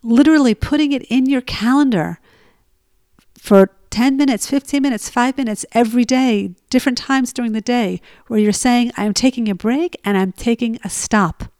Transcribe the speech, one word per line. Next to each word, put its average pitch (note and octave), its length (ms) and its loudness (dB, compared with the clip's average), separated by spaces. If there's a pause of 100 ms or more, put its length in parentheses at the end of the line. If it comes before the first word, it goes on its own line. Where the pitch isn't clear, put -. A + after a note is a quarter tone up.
Literally B3+ 520 4
putting D4 380 0
it B3+ 120 -4
in C4 220 0
your C4+ 160 0
calendar A3+ 760 0 (1160)
for G3 320 4 (180)
ten C4+ 280 0
minutes, C4+ 320 -2
fifteen C#4 340 -2
minutes, B3+ 260 -4
five B3+ 300 -2
minutes A3 340 -6
every A#3 320 2
day, A3 500 0 (140)
different B3+ 300 0
times C4+ 340 -2
during A#3 200 -6
the G#3+ 100 -4
day, A3 380 -2 (260)
where A3 120 -2
you're G#3 140 2
saying, A#3+ 440 0
"I'm G#3 180 -2
taking B3 340 0
a G3 60 -2
break C4 500 -4
and G3+ 140 0
I'm F#3+ 140 -2
taking A#3 520 -4
a G3 60 -8
stop." - 540 -2 (140)